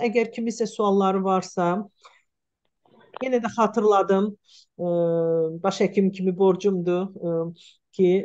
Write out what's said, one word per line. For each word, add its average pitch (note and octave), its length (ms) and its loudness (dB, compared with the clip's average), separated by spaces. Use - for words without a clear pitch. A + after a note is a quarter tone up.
əgər A3 260 0
kimisə A3+ 380 -4
sualları G3 560 0
varsa, F3+ 480 0
yenə B3+ 260 -2
də A3+ 80 -4
xatırladım, G#3 840 2
e, - 80 -8
baş F#3+ 240 -2
həkim G3 260 2
kimi F#3 240 -2
borcumdur, F3+ 800 2
e, E3+ 160 -6
ki, F#3 120 4